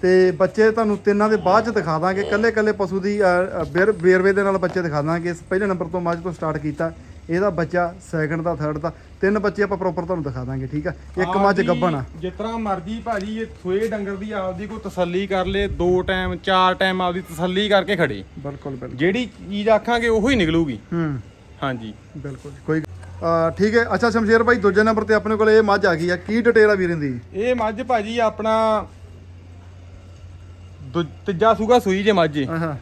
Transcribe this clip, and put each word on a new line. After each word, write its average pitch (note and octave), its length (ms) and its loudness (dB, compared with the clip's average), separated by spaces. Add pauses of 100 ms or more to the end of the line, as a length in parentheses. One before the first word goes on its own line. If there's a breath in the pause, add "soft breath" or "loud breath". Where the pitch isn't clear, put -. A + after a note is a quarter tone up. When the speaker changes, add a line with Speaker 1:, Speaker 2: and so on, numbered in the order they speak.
Speaker 1:
ਤੇ F#3 300 6
ਬੱਚੇ F#3+ 400 2
ਤੁਹਾਨੂੰ G#3+ 260 0
ਤਿੰਨਾਂ G#3 320 2
ਦੇ G#3+ 80 2
ਬਾਅਦ G3+ 340 2
ਚ - 20 -6
ਦਿਖਾ D#3+ 260 0
ਦਾਂਗੇ, F#3 220 0
ਇਕੱਲੇ G#3+ 280 0
ਇਕੱਲੇ G#3+ 220 2
ਪਸ਼ੂ G3 280 -2
ਦੀ, G#3 220 -2
ਅ, - 20 4
ਅ, F3+ 480 2
ਵੇਰ-, F#3 200 4
ਵੇਰਵੇ F#3 420 4
ਦੇ G3+ 100 2
ਨਾਲ G3 140 0
ਬੱਚੇ F3+ 240 -2
ਦਿਖਾ D3+ 200 -2
ਦਾਂਗੇ। E3 280 -2
ਇਸ E3+ 80 -6 (120)
ਪਹਿਲੇ F#3+ 160 0
ਨੰਬਰ F3+ 200 -2
ਤੋਂ F3 160 -6
ਮੱਝ E3+ 220 -4
ਤੋਂ F3+ 100 -6
ਸਟਾਰਟ D#3 240 -4
ਕੀਤਾ, D#3 360 -4 (360 loud breath)
ਇਹਦਾ F#3 200 0
ਬੱਚਾ F3 440 -2 (180)
ਸੈਕਿੰਡ D#3 300 -2
ਦਾ, E3 140 -2
ਥਰਡ D3+ 220 -6
ਦਾ, D#3 160 -6 (280 loud breath)
ਤਿੰਨ G3+ 180 2
ਬੱਚੇ G3+ 240 -2
ਆਪਾਂ G3 140 -2
ਪ੍ਰੋਪਰ F3+ 240 -2
ਤੁਹਾਨੂੰ E3+ 220 -4
ਦਿਖਾ B2+ 200 -6
ਦਾਂਗੇ, C3 240 -6
ਠੀਕ D3+ 200 -6
ਆ। - 60 -6 (280 loud breath)
ਇੱਕ F#3 160 0
ਮੱਝ G3 220 4
Speaker 2:
ਆਪਦੀ - 80 0
Speaker 1:
ਗੱਭਣ E3+ 280 0
ਆ। C3 80 -6 (120)
Speaker 2:
ਜਿਸ F3+ 220 -10
ਤਰ੍ਹਾਂ A3+ 220 -6
ਮਰਜ਼ੀ G3+ 460 -6
ਭਾਜੀ, G#3+ 340 -6
ਇਹ A3 60 -4
ਸੂਏ G#3 420 -4
ਡੰਗਰ G3+ 280 -6
ਦੀ G#3 160 -10
ਆਪਦੀ F#3+ 360 -6
ਕੋਈ G#3+ 160 -10
ਤਸੱਲੀ F#3 440 -2
ਕਰ F#3 180 0
ਲੇ, G3 220 0
ਦੋ F3+ 340 2
ਟਾਈਮ, F#3 340 -2
ਚਾਰ F#3 380 2
ਟਾਈਮ F#3 280 0
ਆਪਦੀ F3+ 200 -2
ਤਸੱਲੀ F3+ 480 -2
ਕਰਕੇ G3 260 2
ਖੜੇ। A#2 280 -2 (160)
Speaker 1:
ਬਿਲਕੁਲ, C#3 360 -10
ਬਿਲਕੁਲ। B2+ 220 -12
Speaker 2:
ਜਿਹੜੀ G3 280 0
ਚੀਜ਼ G3+ 440 -6
ਆਖਾਂਗੇ A3+ 380 2
ਉਹੀ A3+ 280 2
ਨਿਕਲੂਗੀ। D#3+ 440 0 (140)
Speaker 1:
ਹੂੰ। D#3 260 -2 (440)
Speaker 2:
ਹਾਂਜੀ। A2+ 300 -6 (240)
Speaker 1:
ਬਿਲਕੁਲ, C#3 340 -14 (140)
ਕੋਈ, D#3+ 160 0
ਅ, E3 760 -2
ਠੀਕ G#3 180 2
ਹੈ। A#3 180 4
ਅੱਛਾ A3 160 2
ਸ਼ਮਸ਼ੇਰ A3+ 340 4
ਭਾਈ, A#3+ 120 4
ਦੂਜੇ G3 280 4
ਨੰਬਰ A3 200 2
ਤੇ G#3+ 100 2
ਆਪਣੇ G#3+ 220 0
ਕੋਲ A3 140 4
ਇਹ A3 140 8
ਮੱਝ G3+ 220 2
ਆ F3 100 4
ਗਈ E3+ 140 -2
ਆ, A3 60 2
ਕੀ A3 260 -2
ਡਿਟੇਲ A3 280 6
ਆ G#3 40 6
ਵੀਰਾਂ F3 240 0
ਦੀ? C3+ 220 -4 (140)
Speaker 2:
ਇਹ A#3+ 220 -2
ਮੱਝ A3 260 -2
ਭਾਜੀ A#3 380 -2
ਆਪਣਾ A3 680 0 (2000)
ਦੂ-, C#3+ 200 -4
ਤੀਜਾ G3+ 500 0
ਸੂਗਾ A3 260 4
ਸੂਈ G3 240 0
ਜੇ G#3+ 80 4
ਮੱਝ D#3+ 260 2
ਇਹ। C3+ 100 -2
Speaker 1:
ਆਹਾ। D#3+ 340 -4